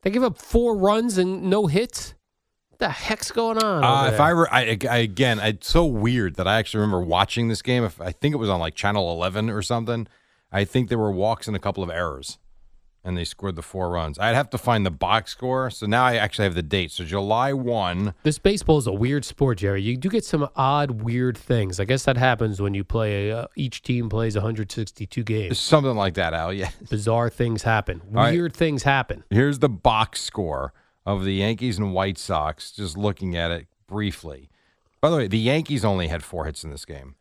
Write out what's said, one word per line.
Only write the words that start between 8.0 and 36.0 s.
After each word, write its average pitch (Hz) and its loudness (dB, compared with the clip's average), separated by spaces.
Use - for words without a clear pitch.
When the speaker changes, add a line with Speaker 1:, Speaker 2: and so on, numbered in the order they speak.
Speaker 2:
I 90 -6
think 147 -2
it 143 -2
was 110 0
on, 92 2
like, 82 -4
Channel 101 0
eleven 95 -2
or 107 -4
something. 117 -4
I 101 2
think 120 0
there 120 0
were 107 2
walks 104 -2
and 107 -4
a 92 -2
couple 98 -4
of 87 -8
errors, 80 -6
and 90 -4
they 85 -4
scored 95 -8
the 82 -10
four 92 -4
runs. 82 -4
I'd 110 2
have 135 0
to 120 -4
find 113 2
the 90 2
box 92 0
score, 127 -4
so - -10
now 117 4
I 123 4
actually 104 0
have 92 2
the 85 -2
date. 85 0
So 90 -8
July 104 0
one. 104 -2
Speaker 1:
This 151 0
baseball 190 4
is 123 -2
a 101 -2
weird 123 0
sport, 127 0
Jerry. 98 0
You 117 -2
do 131 -2
get 214 0
some 147 -2
odd, 135 2
weird 120 0
things. 98 0
I 98 0
guess 127 0
that 131 4
happens 117 2
when 101 0
you 98 -4
play, 104 0
uh, 117 -6
each - -6
team 120 0
plays 110 0
a 101 2
hundred 107 -4
sixty-two 110 -8
games. 107 -2
Speaker 2:
Something 139 4
like 98 0
that, 85 0
Al, 82 -2
yeah. 95 -4
Speaker 1:
Bizarre 113 0
things 117 -2
happen. 104 0
Speaker 2:
All 104 -12
right. 120 4
Speaker 1:
Weird 170 0
things 151 0
happen. 135 0
Speaker 2:
Here's 135 4
the 143 4
box 110 0
score 71 -4
of 95 0
the 98 0
Yankees 107 0
and 101 0
White 95 0
Sox, 76 -4
just 90 -8
looking 98 -2
at 85 -2
it 85 -6
briefly. 82 -6
By 151 4
the 170 2
way, 127 0
the 101 2
Yankees 131 0
only 95 2